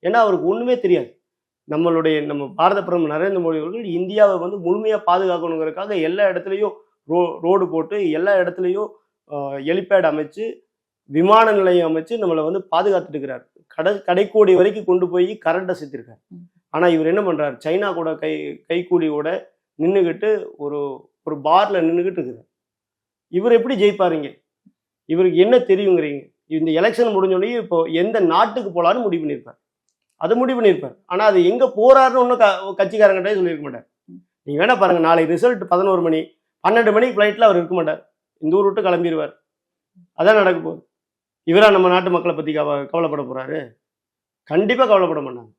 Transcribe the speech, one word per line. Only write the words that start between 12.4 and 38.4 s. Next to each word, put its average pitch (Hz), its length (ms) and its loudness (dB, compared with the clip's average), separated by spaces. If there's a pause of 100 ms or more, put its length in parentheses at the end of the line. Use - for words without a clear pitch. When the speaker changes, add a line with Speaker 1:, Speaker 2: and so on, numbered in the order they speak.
Speaker 1:
வந்து 185 280 -6
பாதுகாத்துட்டு 180 380 0
இருக்கிறார். 135 380 -12 (300)
கடை-, 196 240 -2
கடைக்கோடி 196 540 4
வரைக்கும் 202 300 2
கொண்டு 180 240 0
போய் 180 360 -2
கரண்ட்டை 180 380 -2
சேர்த்திருக்காரு. 120 440 -18
Speaker 2:
ம். - 80 -20 (340)
Speaker 1:
ஆனா 170 180 0
இவர் 160 180 2
என்ன 180 160 0
பண்றாரு? 151 440 -4
சைனா 190 280 -2
கூட 165 180 -6
கை-, 151 460 -8 (120)
கைக்கூலியோட 165 760 -4 (340)
நின்னுகிட்டு 180 680 0 (120)
ஒரு, 143 520 -10 (140)
ஒரு 156 200 -6
பார்ல 190 380 2
நின்னுகிட்டு 175 300 0
இருக்கிறார். 123 360 -10 (800)
இவர் 190 240 0
எப்படி 240 240 2
ஜெயிப்பாருங்க? 180 680 0 (600)
இவருக்கு 170 320 2
என்ன 214 200 6
தெரியுங்கிறீங்க? 185 760 0 (120)
இந்த 160 260 -2
எலெக்ஷன் 214 420 0
முடிஞ்சோடனே 190 440 0
இப்போ 175 260 -2
எந்த 170 360 -2
நாட்டுக்கு 185 640 0
போலான்னு 208 180 2
முடிவு 170 240 -4
பண்ணிருப்பார். 131 360 -12 (540)
அது 175 200 -2
முடிவு 247 260 0
பண்ணிருப்பார். 165 340 0 (100)
ஆனா 196 200 -2
அது 190 200 4
எங்க 240 200 2
போறாருன்னு 254 500 6
ஒண்ணும் 247 220 2
க-, 190 400 2
கட்சிக்காரங்கிட்டே 196 560 2
சொல்லியிருக்க 170 280 -2
மாட்டார். 135 280 -14 (540)
நீங்க 147 220 -2
வேணா 233 140 2
பாருங்க, 180 220 2
நாளை 165 240 4
ரிசல்ட் 190 380 0
பதினோரு 185 380 0
மணி, 165 160 0 (500)
பன்னெண்டு 214 240 4
மணிக்கு 214 300 2
ஃபிளைட்ல 208 200 0
அவர் 202 140 6
இருக்க 175 200 -2
மாட்டார், 160 380 -6 (240)
இந்த 160 180 -2